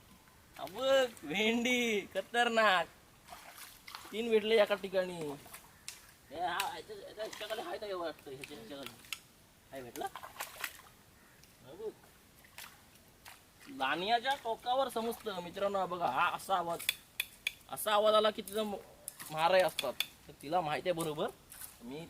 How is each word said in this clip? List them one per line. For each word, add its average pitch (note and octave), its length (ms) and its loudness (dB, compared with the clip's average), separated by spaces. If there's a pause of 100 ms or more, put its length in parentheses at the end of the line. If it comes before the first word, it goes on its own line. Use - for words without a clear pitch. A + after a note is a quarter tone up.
(600)
अबो, A#3+ 300 -2 (340)
भेंडी A3+ 800 2 (120)
खतरनाक. G#3+ 760 4 (1200)
तीन A3+ 180 -2
भेटले A3 320 6
एका G3+ 140 6
ठिकाणी. F#3 380 0
हे - 1300 -12
हा, - 360 -2
याच्या, - 200 -12
याच्या, - 280 -12
ह्याच्याकडे - 380 -6
हाय F3 160 -6
का G#3+ 100 -8
एवढं F3+ 180 -4
वाटतं? D3+ 260 -8
ह्याच्या, C#3+ 260 -12
ह्याच्याकडे. C#3+ 340 -12 (800)
हाय C3+ 100 -8
भेटला? B2 240 -8 (1600)
अबो. E3+ 200 -10 (1900)
लानियाच्या G3+ 680 0
टोकावर B3 460 0
समजतं A3 540 -4
मित्रांनो, G3 360 0
हा F#3 60 2
बघा, F3 220 -2
हा D3 280 4
असा F#3+ 220 0
आवाज, E3+ 220 -2 (880)
असा G#3 240 0
आवाज G#3+ 200 8
आला G#3+ 160 8
की G#3+ 120 -4
तिथं G#3 220 -4
म-, G3+ 120 -4 (560)
माराय F3 300 6
असतात. C#3 320 2 (340)
तर D3 140 -18
तिला E3 200 0
माहिती D3+ 280 0
आहे E3 100 2
बरोबर. D#3+ 300 -2 (540)
मी D3+ 260 -10